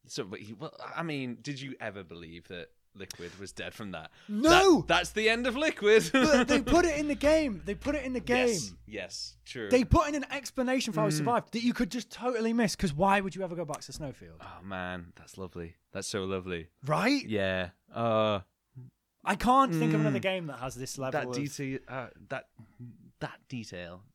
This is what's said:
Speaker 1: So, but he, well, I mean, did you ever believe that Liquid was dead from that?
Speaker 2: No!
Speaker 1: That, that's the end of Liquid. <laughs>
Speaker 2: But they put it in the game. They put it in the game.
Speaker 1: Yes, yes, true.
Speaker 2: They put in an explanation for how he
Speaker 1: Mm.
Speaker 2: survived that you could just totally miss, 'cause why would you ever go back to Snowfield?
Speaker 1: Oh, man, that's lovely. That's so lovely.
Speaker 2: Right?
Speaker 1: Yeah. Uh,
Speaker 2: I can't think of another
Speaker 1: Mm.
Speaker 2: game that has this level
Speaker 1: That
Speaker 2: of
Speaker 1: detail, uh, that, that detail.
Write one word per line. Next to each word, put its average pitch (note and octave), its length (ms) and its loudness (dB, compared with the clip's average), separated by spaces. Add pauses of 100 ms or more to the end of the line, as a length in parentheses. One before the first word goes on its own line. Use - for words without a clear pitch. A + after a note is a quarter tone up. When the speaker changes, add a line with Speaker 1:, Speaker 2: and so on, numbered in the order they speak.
Speaker 1:
So, - 160 -8
but G2 160 -10
he, G#2+ 140 -16
well, D3+ 200 -14 (220)
I D#3+ 80 -6
mean, C3+ 380 -6
did C#3 180 -10
you C3 220 -12
ever G2+ 220 -10
believe E2 440 -16
that F2 220 -12 (260)
Liquid F2+ 440 -14
was G2 120 -12
dead F2+ 240 -10
from G#2 160 -10
that? D#2 180 -12 (180)
Speaker 2:
No! D#4+ 540 6
Speaker 1:
That, - 60 -8
that's F3 240 2
the A3 180 2
end A#3 160 0
of A#3+ 100 0
Liquid. A3 540 4
<laughs> - 40 -8
Speaker 2:
But B3+ 340 6
they C#4+ 140 4
put E4+ 240 6
it D4+ 120 2
in D4+ 100 -2
the D4 80 0
game. C#4+ 500 2
They G3+ 100 -4
put C#4+ 180 -4
it C#4 120 -4
in C4 80 -4
the B3 80 -2
game. B3 260 2
Speaker 1:
Yes, C#3 260 0 (140)
yes, F#2+ 480 -10 (100)
true. A2 240 -8
Speaker 2:
They B3+ 140 6
put D#4 240 6
in D4 80 -2
an C4+ 160 -2
explanation B3+ 640 -2
for G#3+ 80 0
how D#3 60 2
he D#3 60 0
Speaker 1:
Mm. D3+ 40 -2
Speaker 2:
survived A3 360 0
that A#3 80 -4
you A#3+ 120 2
could A#3 180 -2
just B3 180 -8
totally A3+ 440 -2
miss, A3+ 220 2
'cause F3 180 -2
why G3 280 4
would F#3+ 140 -6
you F#3+ 80 -6
ever F3 120 -6
go E3+ 100 -6
back D3 160 -8
to - 120 -16
Snowfield? G2+ 480 -12
Speaker 1:
Oh, - 220 -16
man, F2+ 520 -8
that's - 220 -20
lovely. F2 380 -10 (160)
That's G2 160 -8
so G2 160 -2
lovely. F#2 460 -4 (160)
Speaker 2:
Right? F#3+ 420 0
Speaker 1:
Yeah. F#2+ 420 0 (240)
Uh, A2 460 2 (840)
Speaker 2:
I G3 100 0
can't B3+ 380 4
think D#3 200 2
of D3+ 60 4
another C3 200 2
Speaker 1:
Mm. - 20 -4
Speaker 2:
game F#3 260 -2
that B2+ 120 -10
has B2+ 160 -8
this B2+ 220 -10
level C3+ 220 -4
Speaker 1:
That B2+ 80 -6
Speaker 2:
of B2 80 -6
Speaker 1:
detail, C#3 440 -6 (100)
uh, B2+ 180 -8 (220)
that, - 180 -10 (720)
that - 300 -12
detail. F#2 540 -12 (120)